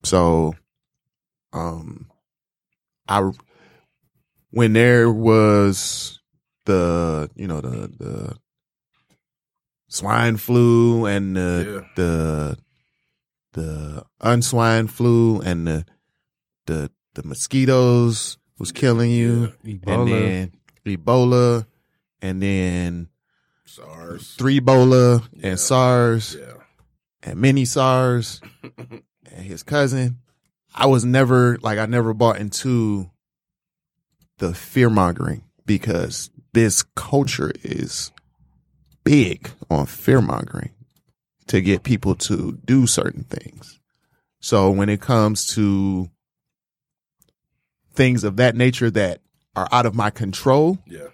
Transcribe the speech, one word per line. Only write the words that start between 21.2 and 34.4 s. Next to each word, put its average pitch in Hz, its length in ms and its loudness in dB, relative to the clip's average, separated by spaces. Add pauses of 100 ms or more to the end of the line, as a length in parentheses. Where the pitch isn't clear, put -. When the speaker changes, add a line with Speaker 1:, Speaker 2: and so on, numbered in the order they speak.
Speaker 1:
And 95 200 -6
then 87 680 -4 (560)
Speaker 2:
sars. 82 720 -20
Speaker 1:
three 135 220 2
Ebola 127 640 6 (100)
Speaker 2:
Yeah. - 180 -8
Speaker 1:
and 92 80 -4
sars 123 800 2
Speaker 2:
Yeah. 62 140 -20 (680)
Speaker 1:
and - 160 -10
mini 135 260 4
sars 127 760 0 (220)
Speaker 2:
<laughs> - 0 -
Speaker 1:
and - 840 -20
his 87 180 -14
cousin. 127 560 -2 (540)
I 127 140 0
was 127 180 4
never, 123 560 4
like, 107 180 -2
I 110 60 -2
never 113 280 0
bought 107 260 0
into 104 720 -4 (1300)
the 87 140 -4